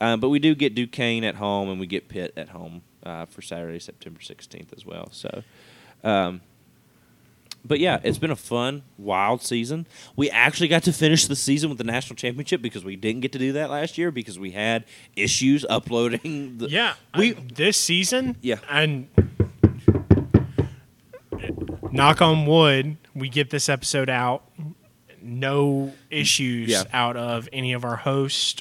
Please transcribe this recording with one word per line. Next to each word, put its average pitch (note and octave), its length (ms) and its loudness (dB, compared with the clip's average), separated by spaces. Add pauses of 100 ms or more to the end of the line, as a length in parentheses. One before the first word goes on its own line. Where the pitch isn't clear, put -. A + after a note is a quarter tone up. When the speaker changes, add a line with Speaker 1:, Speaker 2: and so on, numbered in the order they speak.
Speaker 1:
Um, A2+ 200 0
but B2+ 100 2
we D3 80 4
do D#3 160 4
get C#3 200 0
Duquesne A#2 500 -2
at G#2+ 100 -2
home, G2+ 340 -2
and F#2+ 100 -6
we F#2 80 -6
get F#2 220 -6
Pitt F2+ 260 -8
at D#2+ 140 -12
home, E2+ 320 -16 (240)
uh, E2 220 -12
for - 160 -20
Saturday, E2+ 360 -10
September - 440 -20
sixteenth - 520 -20
as - 120 -20
well. E2+ 260 -14
So, - 300 -12 (600)
um, F#2 380 0 (1200)
but, D3+ 140 0
yeah, D#3+ 240 2
it's - 160 0
been D#3+ 120 -2
a D3 60 -2
fun, B2+ 460 -4 (160)
wild G2+ 440 0
season. B2+ 440 -4 (300)
We C#3+ 140 2
actually C3 380 4
got E3 160 4
to F3 100 4
finish D#3 320 4
the C#3 100 -2
season D3 320 0
with C#3 100 -4
the A#2+ 60 -4
national A#2 320 -4
championship C3 460 -4
because G#2+ 240 -6
we G2 100 -8
didn't A2 240 -2
get C3 120 -4
to C#3 60 -6
do C3 140 0
that C#3+ 180 -4
last D3 280 -4
year E3+ 120 0
because A2+ 280 -8
we F#2+ 140 -10
had A2+ 320 0 (300)
issues C3 540 2
uploading A#2+ 920 -2
the A#2 120 -6
Speaker 2:
Yeah, G3+ 240 0 (220)
Speaker 1:
we A3 200 2
Speaker 2:
I, C3 80 -14 (100)
this F3 220 2
season, A#3+ 640 0
Speaker 1:
Yeah. A#2+ 160 0 (140)
Speaker 2:
and C#3+ 380 0 (2750)
knock C#3+ 320 6
on D#3+ 240 6
wood, D3+ 500 6 (180)
we C3+ 140 -6
get C3+ 220 -2
this C#3+ 180 -2
episode C3+ 420 0
out. B2 340 0 (800)
No C#3 680 0 (180)
issues C3 600 0
Speaker 1:
Yeah. G2 220 2
Speaker 2:
out A#2+ 240 2
of A#2+ 360 -4
any B2+ 220 -4
of B2 100 -6
our A#2+ 120 -2
hosts C#3 640 -2